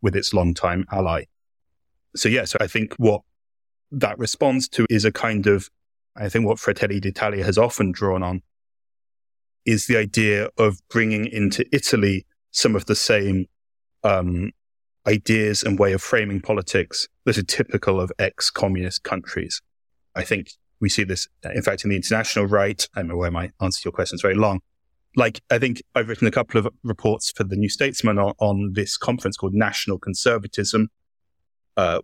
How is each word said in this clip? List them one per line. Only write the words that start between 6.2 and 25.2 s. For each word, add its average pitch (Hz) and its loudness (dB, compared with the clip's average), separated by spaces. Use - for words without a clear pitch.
think 113 2
what 113 0
Fratelli 101 0
d'Italia 101 -2
has 90 0
often 110 4
drawn 95 0
on 90 -4
is 110 0
the 120 4
idea 107 2
of 104 4
bringing 110 0
into 104 0
Italy 101 2
some 113 2
of 95 -2
the 107 0
same, 98 2
um, 92 0
ideas 107 2
and 98 2
way 98 4
of 92 0
framing 104 0
politics - -2
that 117 2
are 101 2
typical 98 0
of 92 -2
ex-communist 92 -2
countries. - -6
I 90 -4
think 98 -4
we 101 2
see 104 0
this, 92 -6
in 104 -6
fact, 98 -2
in 107 -2
the 101 0
international 110 -2
right. 101 0
I 101 -8
don't 90 -4
know 85 -6
why 87 0
my 85 -4
answer 92 -2
to - -8
your 90 -6
question 87 -4
is - -12
very 95 2
long. 101 2
Like, - 0